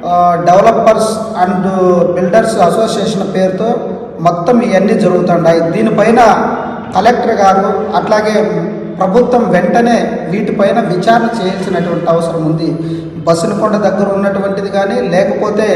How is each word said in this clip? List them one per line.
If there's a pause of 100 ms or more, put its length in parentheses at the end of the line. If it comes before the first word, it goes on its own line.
ఆ,
డెవలపర్స్ (340)
and (500)
బిల్డర్స్
అసోసియేషన్
పేరుతో (240)
మొత్తం
ఇవన్నీ
జరుగుతుంటాయి.
దీనిపైన (800)
కలెక్టర్
గారు,
అట్లాగే (560)
ప్రభుత్వం
వెంటనే
వీటిపైన
విచారణ (140)
చేయాల్సినటువంటి
అవసరం
ఉంది. (560)
బస్సులకొండ
దగ్గర
ఉన్నటువంటిది
కానీ,
లేకపోతే